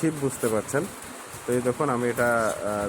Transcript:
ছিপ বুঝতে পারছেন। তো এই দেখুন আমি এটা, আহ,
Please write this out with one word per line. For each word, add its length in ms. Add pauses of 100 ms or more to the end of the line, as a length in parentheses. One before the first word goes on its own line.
ছিপ 200
বুঝতে 280
পারছেন। 360 (600)
তো 60
এই 120
দেখুন 240
আমি 200
এটা, 480
আহ, 320